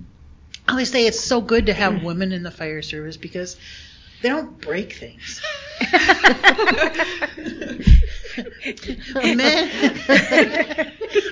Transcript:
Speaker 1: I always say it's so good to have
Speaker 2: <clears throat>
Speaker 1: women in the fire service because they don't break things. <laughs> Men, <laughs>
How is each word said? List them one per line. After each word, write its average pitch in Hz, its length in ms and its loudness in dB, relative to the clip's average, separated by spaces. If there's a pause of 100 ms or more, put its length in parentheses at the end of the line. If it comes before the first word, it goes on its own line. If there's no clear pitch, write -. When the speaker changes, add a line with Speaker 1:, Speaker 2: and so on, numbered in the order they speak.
(680)
Speaker 1:
I 269 60 0
always 254 180 -2
say 240 160 4
it's 220 100 -2
so 240 220 0
good 226 260 0
to 208 80 2
have 190 300 0
Speaker 2:
<clears throat> - 0 -
Speaker 1:
women 180 260 -4
in 180 140 -6
the 165 80 -12
fire 156 300 -10
service 156 340 -12
because 180 400 -12 (640)
they 240 60 0
don't 285 320 -4
break 170 320 -6
things. - 500 -16 (380)
<laughs> 330 1700 0 (1600)
Men, 269 560 2
<laughs> 294 1200 2 (400)